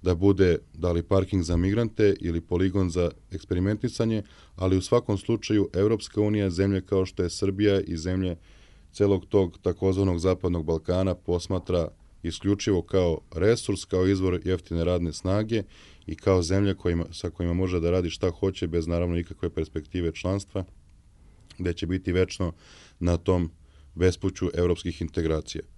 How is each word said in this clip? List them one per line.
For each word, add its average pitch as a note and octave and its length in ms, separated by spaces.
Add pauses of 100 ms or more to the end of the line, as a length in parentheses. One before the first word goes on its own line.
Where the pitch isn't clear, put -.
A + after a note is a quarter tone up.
da F2+ 140
bude F#2 420 (160)
da F2 180
li E2+ 120
parking G2 400
za E2+ 140
migrante G#2 600
ili E2+ 220
poligon F#2 480
za F2 220 (200)
eksperimentisanje, G#2+ 920 (320)
ali F#2 220
u F#2+ 40
svakom A#2+ 360
slučaju G#2+ 560
Evropska G#2 480
unija G#2 280
zemlje F#2+ 320
kao F#2 240
što - 180
je E2+ 60
Srbija G2 520
i - 160
zemlje F2+ 380 (560)
celog G2+ 340
tog F#2+ 360
takozvanog F#2+ 580
Zapadnog F2 460
Balkana F2+ 500
posmatra F2 720 (360)
isključivo G2 580
kao F2 380 (120)
resurs, F#2+ 540
kao F#2 220
izvor F#2 360
jeftine E2+ 400
radne F2 300
snage G#2+ 500 (420)
i D#2+ 100
kao F#2 260
zemlja F#2+ 320
kojima, E2+ 380
sa F2 180
kojima E2+ 240
može F2+ 260
da E2+ 120
radi F2+ 180
šta F2+ 200
hoće F#2+ 380
bez E2 200
naravno E2+ 300
ikakve E2+ 320
perspektive E2 600
članstva, G2 520 (920)
gde F2+ 160
će F2 140
biti F2+ 240
večno F2+ 420 (460)
na F2 180
tom F2+ 340 (440)
bespuću F2+ 580
evropskih F2 480
integracija. D#2+ 600 (160)